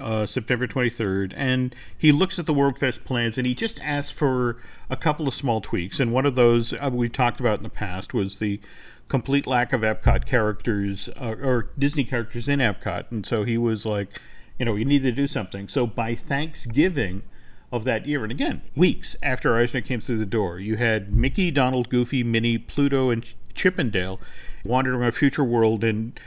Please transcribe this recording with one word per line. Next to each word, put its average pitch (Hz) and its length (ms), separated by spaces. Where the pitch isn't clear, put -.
uh, 110 240
September 120 420
twenty-third, 98 680
and 127 380
he 151 140
looks 151 280
at 156 80
the 151 80
World 139 240
Fest 131 260
plans, 120 320
and 123 100
he 127 80
just - 280
asks 143 280
for 127 460
a 127 80
couple 151 320
of 123 60
small 120 260
tweaks. 95 400
And 120 100
one 131 140
of 131 120
those, 120 360
uh, 143 180
we've 120 220
talked 120 260
about 110 200
in 104 40
the 110 60
past 92 460
was 98 220
the 101 240
complete 139 380
lack 123 280
of 110 80
Epcot - 420
characters, 104 840
uh, 113 220
or 127 260
Disney 143 240
characters 120 460
in 143 120
Epcot. 98 500
And 110 160
so 107 180
he 117 140
was 113 260
like, 104 240
you 127 60
know, 110 100
"You 110 120
need 139 160
to 127 100
do 139 140
something." 101 420
So 123 180
by 113 280
Thanksgiving 139 1080
of 113 140
that 117 220
year, 143 160
and 110 100
again, - 300
weeks 151 480
after 131 340
Eisner 120 260
came 123 180
through 117 180
the 107 80
door, 95 320
you 104 180
had 107 380
Mickey, 139 360
Donald, 127 400
Goofy, 123 340
Minnie, 117 320
Pluto, 135 540
and 117 120
Ch-, - 140
Chip - 240
'n 117 120
Dale 95 280
wandering 127 360
around 123 100
a - 20
future 143 320
world, 113 400
and 110 420